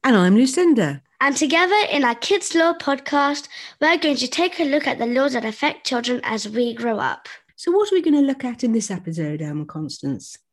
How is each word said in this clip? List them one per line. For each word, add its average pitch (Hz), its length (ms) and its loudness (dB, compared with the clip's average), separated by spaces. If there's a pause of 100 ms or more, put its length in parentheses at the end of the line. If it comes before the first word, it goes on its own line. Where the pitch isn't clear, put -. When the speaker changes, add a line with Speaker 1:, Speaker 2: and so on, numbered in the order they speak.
Speaker 1:
And 254 100 6
I'm 185 220 6
Lucinda. 262 640 2 (180)
Speaker 2:
And 277 160 2
together 330 400 2 (160)
in 285 140 0
our 233 100 2
Kids 370 400 -2
Law 330 200 4
podcast, 285 760 -2 (320)
we're 320 160 4
going 302 180 0
to 233 100 -4
take 339 320 -2
a 339 60 0
look 285 240 0
at 262 100 -2
the 233 80 -2
laws 254 280 0
that 226 100 -2
affect 220 420 -4
children 240 380 -2
as 214 240 -6
we 233 260 -2
grow 233 240 -4
up. - 300 -4 (300)
Speaker 1:
So 349 160 -2
what 403 180 2
are 381 40 2
we 359 60 2
gonna 302 200 4
look 269 240 0
at 240 180 -6
in 233 80 0
this 226 180 -2
episode, 160 520 -6
Emma 151 240 -6
Constance? 139 720 -8 (160)